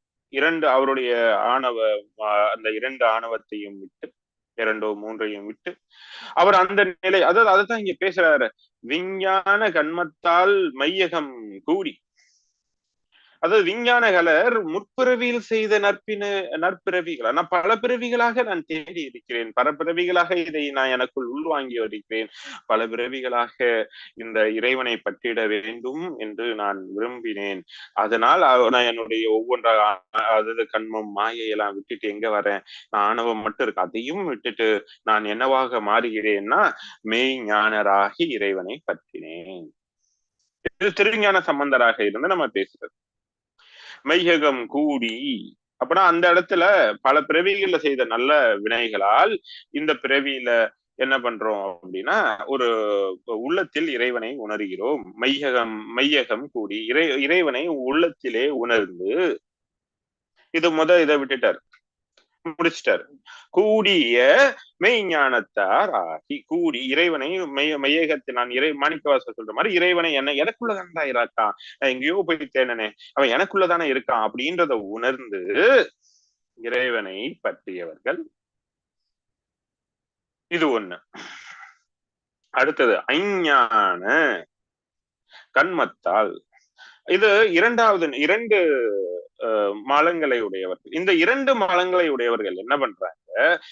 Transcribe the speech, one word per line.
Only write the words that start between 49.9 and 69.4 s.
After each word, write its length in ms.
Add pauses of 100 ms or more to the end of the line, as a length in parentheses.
பிறவியில 760 (240)
என்ன 240
பண்றோம் 640
அப்படின்னா, 640
ஒரு 220 (560)
உள்ளத்தில் 640
இறைவனை 500
உணர்கிறோம். 640 (100)
மையகம், 800
மையகம் 600
கூடி 360
இறை-, 300
இறைவனை 480
உள்ளத்திலே 840
உணர்ந்து, 920 (1120)
இது 200
முத 320
இதை 140
விட்டுட்டார், 420 (920)
முடிச்சிட்டாரு. 560 (460)
"கூடிய 640 (680)
மெய்ஞானத்தார் 1040
ஆகி", 560
கூடி 400
இறைவனை 540
மெய்-, 380
மையகத்தை, 540
நான் 180
இறை-, 300
மாணிக்கவாசகர் 560
சொல்ற 160